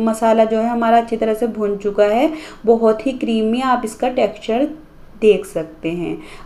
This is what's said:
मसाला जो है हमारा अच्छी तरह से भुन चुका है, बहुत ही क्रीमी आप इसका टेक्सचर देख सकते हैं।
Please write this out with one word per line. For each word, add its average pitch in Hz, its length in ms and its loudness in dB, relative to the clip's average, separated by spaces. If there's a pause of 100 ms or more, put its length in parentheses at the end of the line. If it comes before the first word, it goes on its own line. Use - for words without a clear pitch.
मसाला 226 440 2
जो 220 120 0
है 226 100 0
हमारा 233 300 2
अच्छी 233 180 0
तरह 220 180 -2
से 226 140 -2
भुन 208 300 -4
चुका 202 280 0
है, 240 240 2 (340)
बहुत 220 420 2
ही 269 80 0
क्रीमी 226 480 0
आप 247 220 0
इसका 220 260 -4
टेक्सचर 247 580 -2 (540)
देख 196 240 4
सकते 160 460 -8
हैं। 170 240 -4 (300)